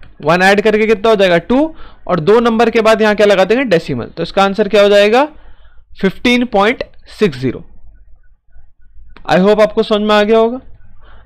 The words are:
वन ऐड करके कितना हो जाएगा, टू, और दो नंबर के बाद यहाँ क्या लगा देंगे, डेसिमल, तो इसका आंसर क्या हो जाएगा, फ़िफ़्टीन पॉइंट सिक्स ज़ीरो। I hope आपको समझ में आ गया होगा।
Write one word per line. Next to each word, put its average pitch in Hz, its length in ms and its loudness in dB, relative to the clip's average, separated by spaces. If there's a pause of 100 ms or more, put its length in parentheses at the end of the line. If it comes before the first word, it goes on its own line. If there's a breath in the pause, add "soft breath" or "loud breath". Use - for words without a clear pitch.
(220)
वन 170 200 0
ऐड 202 180 2
करके 214 260 0
कितना 214 240 0
हो 220 60 4
जाएगा, 185 240 2
टू, 285 340 -2 (320 loud breath)
और 175 160 -2
दो 202 180 4
नंबर 226 300 2
के 233 120 0
बाद 214 200 2
यहाँ 214 120 2
क्या 208 120 2
लगा 190 180 2
देंगे, 233 220 0
डेसिमल, 165 400 -2
तो - 160 -12
इसका 196 220 -2
आंसर 196 240 -2
क्या 208 140 2
हो 202 60 4
जाएगा, 208 360 4 (760 soft breath)
फ़िफ़्टीन 240 460 0
पॉइंट 208 380 -2 (260)
सिक्स 151 280 -2
ज़ीरो। 127 260 -6 (1600)
I 151 100 0
hope 208 220 2
आपको 214 220 0
समझ 208 180 -2
में 214 140 0
आ 208 80 2
गया 220 160 2
होगा। 233 220 0 (640 soft breath)